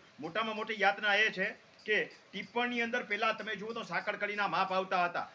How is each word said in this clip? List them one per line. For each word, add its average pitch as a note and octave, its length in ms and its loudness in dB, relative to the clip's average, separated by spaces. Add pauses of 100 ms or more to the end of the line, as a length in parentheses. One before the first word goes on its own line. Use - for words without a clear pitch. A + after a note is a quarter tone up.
(200)
મોટામાં G#3+ 360 -2
મોટી G#3+ 260 -2
યાતના G3+ 340 4
એ G#3+ 160 6
છે G3+ 240 -2 (300)
કે G#3 120 2 (340)
ટિપ્પણની A#3+ 500 -2
અંદર A#3 220 0
પહેલા G#3 300 0
તમે G#3+ 220 -6
જુઓ G#3+ 180 -8
તો A3+ 100 -6
સાંકળ F#3 320 -4
કડીના G3+ 320 -2
માપ F#3 260 2
આવતા F#3+ 320 2
હતા, E3+ 300 -4